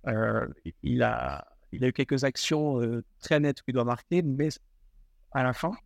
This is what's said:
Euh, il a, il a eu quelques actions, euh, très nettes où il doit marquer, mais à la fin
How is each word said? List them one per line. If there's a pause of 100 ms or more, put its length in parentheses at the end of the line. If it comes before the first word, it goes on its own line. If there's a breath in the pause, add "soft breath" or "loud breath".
Euh, (340)
il
a, (280)
il
a
eu
quelques
actions,
euh, (160)
très
nettes
où
il
doit
marquer,
mais (840)
à
la
fin (140)